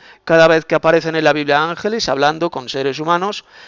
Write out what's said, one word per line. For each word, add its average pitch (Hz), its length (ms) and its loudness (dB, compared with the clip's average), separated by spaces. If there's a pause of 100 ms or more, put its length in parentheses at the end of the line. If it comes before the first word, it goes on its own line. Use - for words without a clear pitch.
(240)
Cada 165 240 6
vez 160 160 2
que - 100 -4
aparecen 160 420 0
en 160 80 -2
la 147 100 4
Biblia 147 280 0
ángeles 208 460 -6
hablando 151 420 -2
con 127 200 -10
seres 135 280 -4
humanos, 175 460 -4 (240)